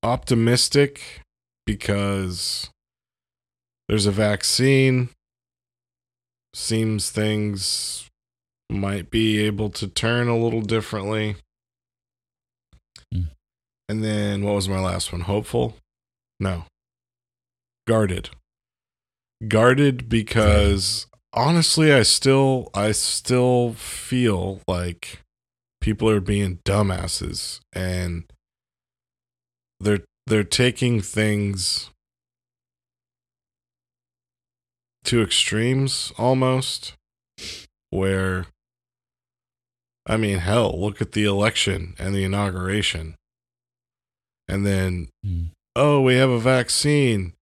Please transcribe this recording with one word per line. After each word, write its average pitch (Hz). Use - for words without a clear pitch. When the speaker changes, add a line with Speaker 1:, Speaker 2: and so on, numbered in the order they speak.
Speaker 1:
optimistic 123
because 98
there's 107
a 104
vaccine. 127
Seems 110
things 107
might 98
be 110
able 107
to 98
turn 120
a 117
little 113
differently. 107
Speaker 2:
Hmm. 90
Speaker 1:
And 107
then 104
what 101
was 95
my 95
last 92
one? 87
Hopeful? 110
No. 90
Guarded. 104
Guarded 123
because 104
Speaker 2:
Yeah. -
Speaker 1:
honestly, 160
I 127
still, 135
I 104
still 123
feel 98
like 87
people 110
are 107
being 98
dumbasses 92
and 90
they're, 101
they're 107
taking 123
things 104
to 117
extremes 123
almost, 131
where, 95
I 110
mean, 101
hell, 95
look 101
at -
the 104
election 98
and 95
the 98
inauguration. 92
And 98
then, 92
Speaker 2:
Hmm. 87
Speaker 1:
"Oh, 143
we 127
have 131
a 123
vaccine." 123